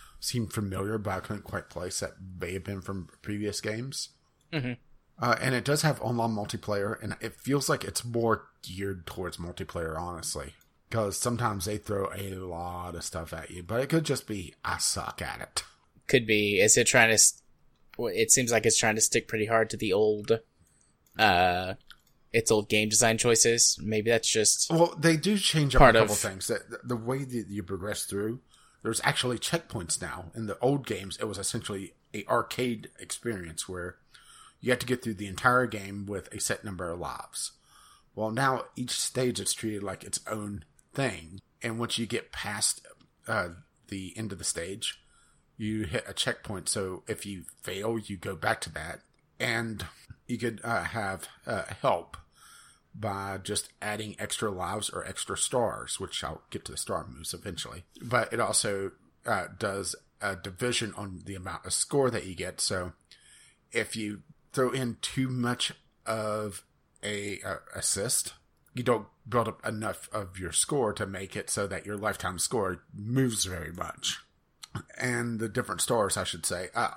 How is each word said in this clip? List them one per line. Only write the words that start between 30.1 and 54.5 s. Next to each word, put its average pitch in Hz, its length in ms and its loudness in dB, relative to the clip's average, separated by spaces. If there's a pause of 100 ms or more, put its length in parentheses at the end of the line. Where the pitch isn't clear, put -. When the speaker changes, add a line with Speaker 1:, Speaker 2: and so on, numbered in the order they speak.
Speaker 1:
In 113 120 -4
the 101 120 -4
old 131 260 2
games, 98 340 -4
it 113 60 -2
was 101 120 -6
essentially 98 560 -4 (200)
a - 120 -8
arcade 120 640 0 (100)
experience 87 680 -6
where 90 300 -8 (600)
you 123 120 2
had 123 80 4
to - 60 -4
get 120 180 0
through 113 120 -2
the 101 120 -8
entire 123 380 4
game 101 400 -6
with 98 280 -6
a 104 60 -8
set - 240 -2
number 92 260 -6
of 87 100 -6
lives. - 540 -8 (600)
Well, 107 160 -2
now 131 340 2 (100)
each 123 160 -6
stage - 480 0
is 101 140 -2
treated 107 300 -4
like 95 200 -8
its - 240 -6
own 104 380 -6 (280)
thing. 95 480 -6 (200)
And 113 180 -4
once 117 180 -2
you 113 80 -2
get 104 260 -6
past, - 540 -2 (420)
uh, 104 220 0 (380)
the 95 300 -8
end 110 140 -6
of 98 60 -10
the 90 60 -10
stage, - 580 -6 (560)
you 107 260 -4
hit 101 240 -4
a 98 60 -12
checkpoint. - 560 -4
So 95 380 -4
if - 180 -6
you 95 180 -8 (180)
fail, 107 360 -4
you 101 200 -6
go 95 180 -6
back 82 260 0
to - 120 -10
that. - 280 -8 (380)
And 113 460 0 (420)
you 120 100 -2
could, 110 260 -4
uh, 117 200 0
have, 98 440 -4 (200)
uh, 104 160 -2 (180)
help 107 360 0 (760)
by 98 440 -4
just 98 320 -4 (120)
adding 104 380 -6
extra 107 320 -2